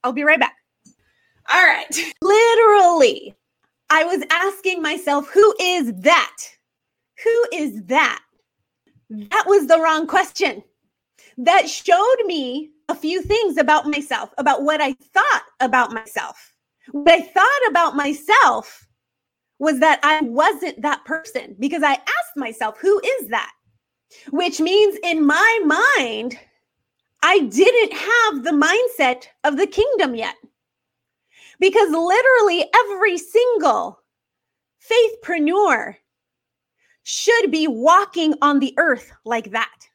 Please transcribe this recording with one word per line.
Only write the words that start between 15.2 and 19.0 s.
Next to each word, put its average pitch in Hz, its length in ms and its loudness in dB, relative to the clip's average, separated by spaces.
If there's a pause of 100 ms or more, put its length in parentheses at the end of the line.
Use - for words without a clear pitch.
about 247 320 0
myself. - 600 -12 (380)
What 285 200 2
I 330 80 4
thought 480 480 0
about 330 260 0
myself 285 880 0 (720)